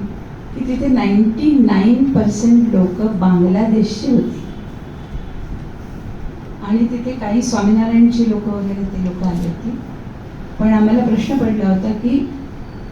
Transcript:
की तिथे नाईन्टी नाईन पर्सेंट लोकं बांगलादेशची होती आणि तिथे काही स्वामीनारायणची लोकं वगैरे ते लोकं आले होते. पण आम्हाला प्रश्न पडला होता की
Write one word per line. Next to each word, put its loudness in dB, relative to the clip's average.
की -6
तिथे -2
नाईन्टी 4
नाईन 4
पर्सेंट 4
लोकं 2
बांगलादेशची 2
होती 0
आणि 0
तिथे -2
काही -2
स्वामीनारायणची 4
लोकं -2
वगैरे -4
ते -4
लोकं -4
आले -2
होते. -6
पण 4
आम्हाला 4
प्रश्न 0
पडला 0
होता 0
की 0